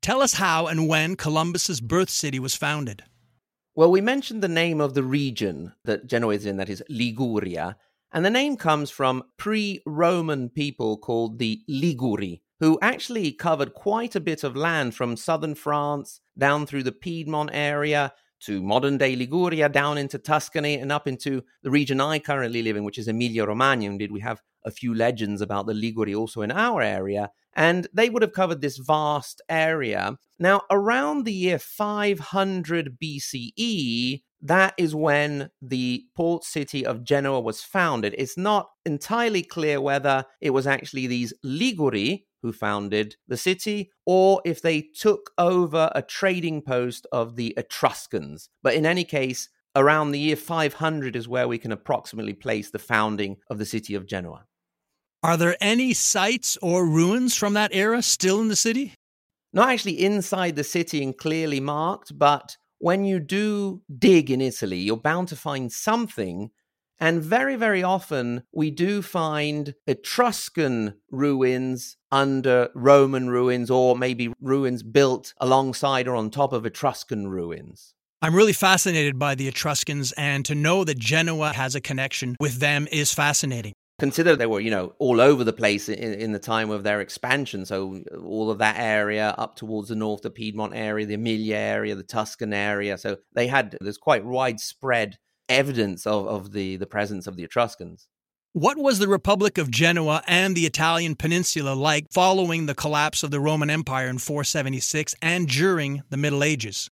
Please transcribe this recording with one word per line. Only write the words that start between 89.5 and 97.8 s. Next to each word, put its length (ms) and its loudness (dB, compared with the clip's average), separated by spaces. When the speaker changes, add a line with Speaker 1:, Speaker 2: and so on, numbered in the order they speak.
Speaker 2:
towards 340 -8
the 60 -4
north, 260 -4
the 80 -8
Piedmont 440 -8
area, 320 -4
the 100 -6
Emilia 420 -2
area, 380 -2
the 80 -12
Tuscan 500 -6
area. 440 -2
So 200 -6
they 120 2
had, 340 0
there's 160 -8
quite 260 2
widespread 960 -2
evidence 580 2
of, 200 0
of 260 -6
the, 240 -4
the 80 -6
presence 420 -6
of 80 -12
the 80 -10
Etruscans. 640 -4